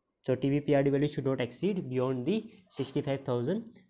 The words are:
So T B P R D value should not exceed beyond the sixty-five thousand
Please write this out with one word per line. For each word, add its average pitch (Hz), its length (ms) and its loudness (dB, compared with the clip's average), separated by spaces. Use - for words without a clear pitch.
So 131 120 0
T 135 160 0
B 143 100 2
P 143 140 2
R 139 80 6
D 143 80 4
value 139 180 2
should 147 160 -4
not 135 160 2
exceed 170 480 -2
beyond 127 380 0
the 214 240 0
sixty-five 135 560 -2
thousand 135 540 -2